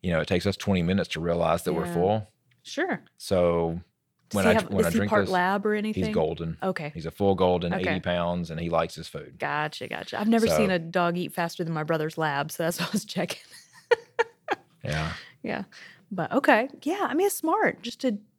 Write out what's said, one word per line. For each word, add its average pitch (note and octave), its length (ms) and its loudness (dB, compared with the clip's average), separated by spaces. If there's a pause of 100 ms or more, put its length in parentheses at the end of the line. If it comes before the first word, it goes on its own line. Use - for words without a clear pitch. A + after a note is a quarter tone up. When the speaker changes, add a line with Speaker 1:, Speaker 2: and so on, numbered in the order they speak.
Speaker 1:
you F2+ 80 -2
know, E2 100 2
it D#2 60 -2
takes F2+ 200 2
us G2 100 0
twenty F#2 260 0
minutes F2+ 280 0
to D#2+ 100 -4
realize E2+ 440 2
that - 100 0
we're F2 120 -2
Speaker 2:
Yeah. E2+ 80 -6
Speaker 1:
full. G2+ 340 2 (360)
Speaker 2:
Sure. D#4+ 380 -4 (140)
Speaker 1:
So E2+ 640 2 (500)
Speaker 2:
Does G#3 60 -2
Speaker 1:
when G3 100 4
Speaker 2:
he - 40 6
Speaker 1:
I, - 40 6
Speaker 2:
have, A3 160 0
Speaker 1:
when G#3 100 0
Speaker 2:
is G#3+ 60 6
Speaker 1:
I - 40 2
Speaker 2:
he E3+ 60 0
Speaker 1:
drink G#3 140 0
Speaker 2:
part G#3 160 4
Speaker 1:
this, - 40 -4
Speaker 2:
lab F#3+ 360 0
or G#3+ 80 0
Speaker 1:
he's G#3+ 40 -2
Speaker 2:
anything? G#3 340 -2
Speaker 1:
golden. D#3 480 -2
Speaker 2:
Okay. D#3 340 -4
Speaker 1:
He's E2 120 -8
a E2 60 -4
full G2 240 4
golden, F2+ 380 4
Speaker 2:
Okay. F#2 160 -2
Speaker 1:
eighty F#2 100 -2
pounds, F2 500 -2
and D#2+ 80 -8
he E2+ 120 -4
likes E2 260 0
his D#2+ 100 -12
food. - 320 -14
Speaker 2:
Gotcha, D3 480 -4
gotcha. - 340 -8
I've G#3 80 0
never A3+ 200 4
Speaker 1:
So - 80 4
Speaker 2:
seen G3+ 160 4
a F3+ 80 2
dog F3 360 0
eat F3+ 160 -4
faster E3+ 300 -4
than E3 120 -2
my D#3 100 -2
brother's D#3+ 340 -2
lab, D3 320 0
so - 140 -4
that's E3 140 0
<laughs> - 20 -6
why F3 60 -2
I - 60 -6
was G#3+ 120 0
checking. - 380 -4 (480)
<laughs> - 340 0 (580)
Speaker 1:
Yeah. D#2 300 -2 (300)
Speaker 2:
Yeah. - 200 -6 (480)
But F3+ 220 -4
okay. C4 360 4 (140)
Yeah, F4+ 260 -2
I - 60 -4
mean, F#4 120 2
it's G4+ 100 -2
smart F4+ 460 0
just - 180 -10
to A3 180 0 (200)